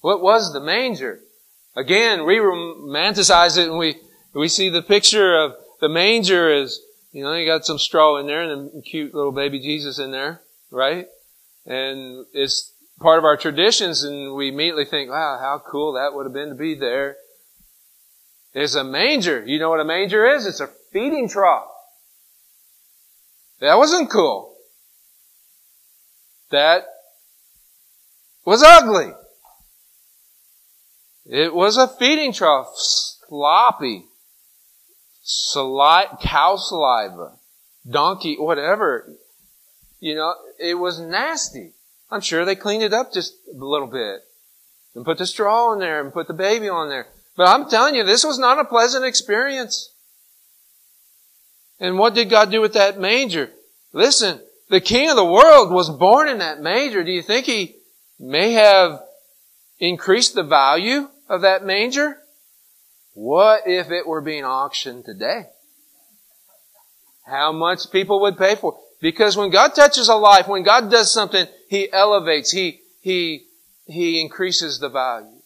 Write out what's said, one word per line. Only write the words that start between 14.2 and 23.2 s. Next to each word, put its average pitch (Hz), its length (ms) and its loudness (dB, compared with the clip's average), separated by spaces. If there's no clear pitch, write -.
we 139 140 -6
immediately 147 380 -4
think, 139 240 -6
"Wow, 143 280 -4
how 139 320 -6
cool 147 220 -4
that 139 220 -4
would 139 100 -10
have 131 80 -12
been 143 160 -10
to 139 60 -14
be 156 200 -8
there." 139 440 -6
There's 139 200 -4
a 139 100 -4
manger. 165 600 -2
You 139 140 -4
know 160 100 -2
what 160 120 0
a 151 40 -2
manger 190 420 -2
is? 262 200 0
It's 175 140 -10
a 139 100 -10
feeding 254 380 -4
trough. 170 400 0